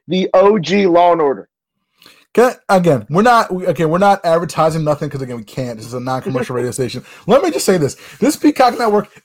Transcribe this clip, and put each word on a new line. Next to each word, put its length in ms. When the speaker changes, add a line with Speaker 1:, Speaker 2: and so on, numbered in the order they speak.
Speaker 1:
the 260
O 240
G 300
Law 240
and 100
Order. 280
Speaker 2:
Can, 200
again, 400
we're 140
not, 280
we, 140
again, 240
we're 80
not 260
advertising 600
nothing 260
'cause, 120
again, 160
we 60
can't. 340
This 100
is 80
a 40
non-commercial 560
radio 160
Speaker 1:
<laughs> 80
Speaker 2:
station. 240
Let 160
me 80
just 160
say 120
this. 180
This 160
Peacock 420
Network, 320